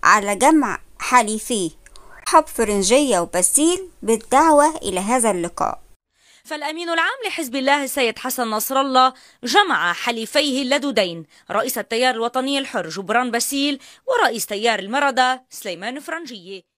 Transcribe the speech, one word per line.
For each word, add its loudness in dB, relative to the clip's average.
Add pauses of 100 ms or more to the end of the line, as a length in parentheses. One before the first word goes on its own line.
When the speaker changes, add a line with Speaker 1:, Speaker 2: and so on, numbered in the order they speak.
Speaker 1:
على 4
جمع 2 (200)
حليفيه 0 (560)
حب 4
فرنجية 2
وباسيل 0 (140)
بالدعوة 4
إلى -4
هذا 2
اللقاء. -4 (640)
Speaker 2:
فالأمين -8
العام -2
لحزب -6
الله 2
السيد -2
حسن -4
نصر -2
الله 4 (300)
جمع 2
حليفيه -2
اللدودين -2 (260)
رئيس -2
التيار 0
الوطني -2
الحر -4
جبران -2
باسيل -2 (280)
ورئيس 0
تيار -2
المردة 0
سليمان -10
فرنجية. -14